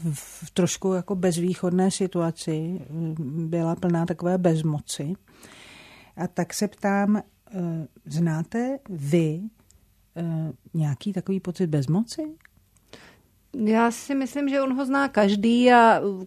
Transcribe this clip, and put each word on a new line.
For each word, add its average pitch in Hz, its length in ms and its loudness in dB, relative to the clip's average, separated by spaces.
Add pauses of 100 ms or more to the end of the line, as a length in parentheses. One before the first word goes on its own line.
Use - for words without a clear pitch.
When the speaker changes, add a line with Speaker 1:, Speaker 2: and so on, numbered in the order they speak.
(460)
Speaker 1:
v - 60 -16
trošku 190 420 0
jako 185 220 -2
bezvýchodné 180 760 2
situaci, 165 1000 -2
mm, 160 600 -6
byla 170 260 0
plná 170 300 0
takové 175 320 -2
bezmoci. 160 760 0 (1040)
A 180 100 -4
tak 175 260 -4
se 208 140 -2
ptám, 202 500 0
eh, - 40 -2 (840)
znáte 170 760 -2 (100)
vy, 160 520 0 (760)
eh, 170 80 -8 (500)
nějaký 156 400 -2
takový 190 260 -4
pocit 180 280 -4
bezmoci? 151 540 0 (1400)
Speaker 2:
Já 226 260 4
si 277 240 -6
myslím, 277 340 -2
že 277 120 0
on 269 120 0
ho 269 120 -2
zná 277 220 0
každý 226 640 4
a 226 300 8 (260)